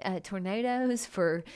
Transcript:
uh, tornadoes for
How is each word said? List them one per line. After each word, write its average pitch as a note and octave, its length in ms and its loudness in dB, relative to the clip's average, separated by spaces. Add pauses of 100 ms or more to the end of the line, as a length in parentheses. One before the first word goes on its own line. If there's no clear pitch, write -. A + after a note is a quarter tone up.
uh, F#3 180 -2
tornadoes A#3+ 840 0
for E3+ 400 2 (100)